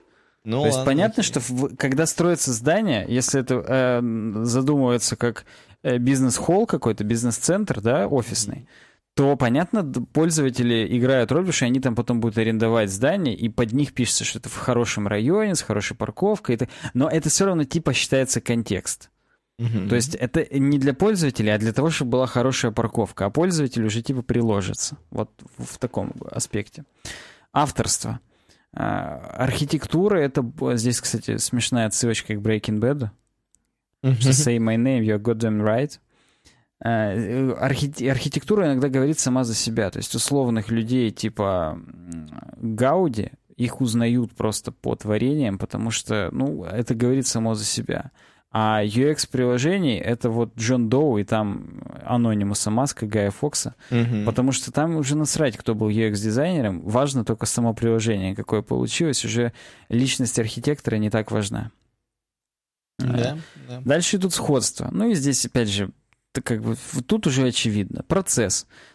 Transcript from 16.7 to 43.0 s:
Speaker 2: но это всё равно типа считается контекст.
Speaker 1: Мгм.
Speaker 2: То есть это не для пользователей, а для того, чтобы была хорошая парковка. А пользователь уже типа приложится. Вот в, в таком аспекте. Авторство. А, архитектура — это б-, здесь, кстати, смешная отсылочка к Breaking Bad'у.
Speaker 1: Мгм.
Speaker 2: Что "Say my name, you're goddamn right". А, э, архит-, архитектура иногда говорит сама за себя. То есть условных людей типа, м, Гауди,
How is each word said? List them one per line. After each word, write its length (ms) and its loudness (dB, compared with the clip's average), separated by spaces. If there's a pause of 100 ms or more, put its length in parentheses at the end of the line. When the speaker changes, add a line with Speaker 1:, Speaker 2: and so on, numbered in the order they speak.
Speaker 2:
но 160 2
это 200 0
всё 180 2
равно 160 2
типа 300 0
считается 480 0
контекст. 680 -4 (500)
Speaker 1:
Мгм. 300 -2
Speaker 2:
То 40 4
есть 220 0
это 280 0 (140)
не 220 4
для 120 2
пользователей, 640 2
а 40 2
для 140 0
того, 180 2
чтобы 200 -2
была 160 2
хорошая 460 0
парковка. 540 -2
А 40 0
пользователь 540 2
уже 180 0
типа 200 -2
приложится. 720 0 (160)
Вот 180 -6 (260)
в, 180 -12
в 40 -20
таком 340 -4 (200)
аспекте. 500 -6 (680)
Авторство. 680 -2 (560)
А, 440 -6 (180)
архитектура — 840 0
это 240 2
б-, 360 -2
здесь, 220 0
кстати, 360 -4
смешная 500 0
отсылочка 480 -2
к 40 -4
Breaking 420 0
Bad'у. 300 0 (920)
Speaker 1:
Мгм. 120 4
Speaker 2:
Что 160 4
"Say 260 4
my 200 2
name, 280 2
you're 140 2
goddamn 440 0
right". 360 0 (840)
А, 320 0
э, 460 0
архит-, 500 0
архитектура 560 0
иногда 220 2
говорит 300 2
сама 260 2
за 100 -2
себя. 360 0
То 80 -8
есть 160 -6
условных 560 0
людей 400 0
типа, 640 -2
м, 540 -14 (260)
Гауди, 760 0 (260)